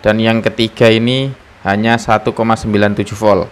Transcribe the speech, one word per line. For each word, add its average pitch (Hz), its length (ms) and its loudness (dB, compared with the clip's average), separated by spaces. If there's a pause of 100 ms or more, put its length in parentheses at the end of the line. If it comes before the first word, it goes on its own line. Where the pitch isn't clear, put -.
Dan 107 160 0
yang 113 240 0
ketiga 113 480 0
ini 123 400 0 (320)
hanya 107 320 0
satu 113 400 -2
koma 113 240 0
sembilan 104 400 0
tujuh 107 160 -6
volt. 101 380 2